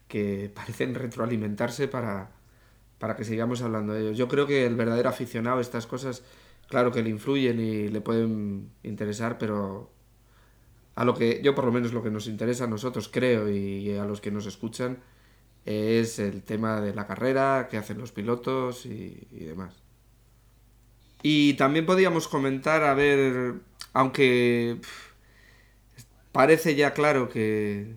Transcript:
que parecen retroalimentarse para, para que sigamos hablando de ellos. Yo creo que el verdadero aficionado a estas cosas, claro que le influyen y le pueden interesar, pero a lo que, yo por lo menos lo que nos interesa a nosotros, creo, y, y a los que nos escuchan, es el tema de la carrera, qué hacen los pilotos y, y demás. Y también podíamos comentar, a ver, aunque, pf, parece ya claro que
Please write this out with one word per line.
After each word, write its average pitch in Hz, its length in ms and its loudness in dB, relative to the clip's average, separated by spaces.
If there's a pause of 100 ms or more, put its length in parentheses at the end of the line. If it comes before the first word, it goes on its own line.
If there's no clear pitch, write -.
que 101 460 -2
parecen 127 400 -6
retroalimentarse 120 920 -4
para, 110 420 -6 (680)
para 110 160 -4
que 110 100 -8
sigamos 113 360 -2
hablando 110 320 -4
de 107 80 -2
ellos. 107 160 -2
Yo 123 120 0
creo 139 180 2
que 139 180 2
el 117 120 2
verdadero 117 340 2
aficionado 123 480 -2
a - 20 2
estas 117 260 -6
cosas, 127 360 -8 (460)
claro 123 220 2
que 120 120 -2
le 110 80 0
influyen 120 500 0
y 110 280 -2
le 107 120 -4
pueden 107 720 -2 (120)
interesar, 107 540 -6
pero 104 540 -4 (1040)
a 120 100 -2
lo 120 100 4
que, 117 300 2
yo 139 100 6
por 135 120 0
lo 120 60 2
menos 120 200 0
lo 117 100 -4
que 110 80 -4
nos 107 180 -6
interesa 113 360 -2
a 120 40 -4
nosotros, 110 440 -6
creo, 120 380 2
y, 98 400 -2
y 101 80 -2
a 101 80 -4
los 101 160 -6
que 104 80 -6
nos 104 160 -6
escuchan, 123 540 -6 (680)
es 110 520 2
el 98 240 -4
tema 110 400 -2
de 101 120 -4
la 101 120 -8
carrera, 131 640 0
qué 113 80 -4
hacen 104 180 -8
los 117 160 -12
pilotos 120 720 -2
y, 107 460 -12
y 95 140 -14
demás. 87 380 -12 (1400)
Y 147 320 6
también 143 320 4
podíamos 180 420 4
comentar, 139 540 0
a 143 100 4
ver, 135 640 4 (400)
aunque, 123 840 4
pf, - 360 -18 (1160)
parece 151 420 6
ya 143 180 4
claro 139 380 2
que 107 680 -2